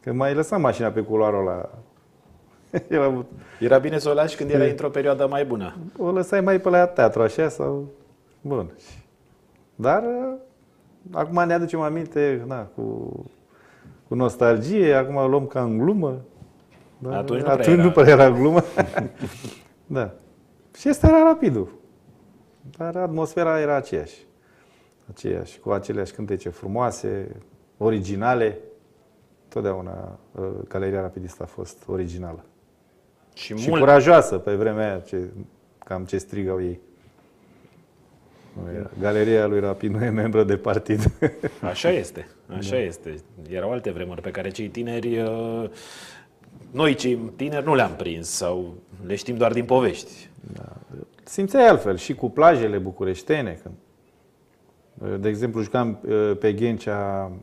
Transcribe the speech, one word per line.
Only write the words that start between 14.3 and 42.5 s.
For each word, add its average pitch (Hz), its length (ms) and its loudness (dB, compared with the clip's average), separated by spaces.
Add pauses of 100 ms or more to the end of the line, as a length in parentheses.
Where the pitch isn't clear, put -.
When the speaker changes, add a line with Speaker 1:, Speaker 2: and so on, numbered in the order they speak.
Speaker 1:
acum 135 220 0
o 135 120 2
luăm 139 180 2
ca 131 180 -4
în 113 140 -2
glumă. 143 440 0 (760)
Dar 127 160 -10
Speaker 2:
Atunci 104 260 -4
nu 147 40 -4
prea 143 100 2
Speaker 1:
atunci 131 140 2 (100)
Speaker 2:
era. 170 60 6
Speaker 1:
nu 175 80 6
prea 156 160 10
era 135 240 10
glumă. 147 340 4
<laughs> - 60 -12 (1120)
Da. 120 280 -4 (640)
Și - 120 -2
ăsta 302 180 4
era 320 160 8
Rapidul. 240 440 4 (1120)
Dar 165 180 -8
atmosfera 160 640 0
era 147 160 0
aceeași. - 420 -6 (960)
Aceeași, 90 460 -8
cu - 120 -6
aceleași 101 400 -6
cântece 98 380 -8
frumoase, 104 800 -6 (500)
originale. 107 800 0 (880)
Totdeauna, 95 680 -8 (140)
uh, 95 140 -8 (220)
Galeria 98 340 -4
Rapidistă 90 420 -12
a - 20 -10
fost - 420 -16
originală. 90 560 -8 (920)
Speaker 2:
Și - 240 -12
Speaker 1:
Și 117 120 -2
Speaker 2:
mult 160 120 4
Speaker 1:
curajoasă 139 560 8
pe 101 180 -2
vremea 107 320 0
aia, 98 120 -4
ce, 92 180 -10 (680)
cam 92 200 -8
ce 95 120 -6
strigau 95 440 -4
ei. 90 180 -6 (1800)
Nu 87 120 -12
era. 101 140 -10 (100)
Galeria 107 480 2
lui 104 120 0
Rapid 101 360 -4
nu 107 80 -2
e 120 60 -2
membră 107 340 2
de 98 140 0
partid. 107 460 -2 (320)
<laughs> - 260 -10
Speaker 2:
Așa 92 280 -2
este, 107 380 -4 (300)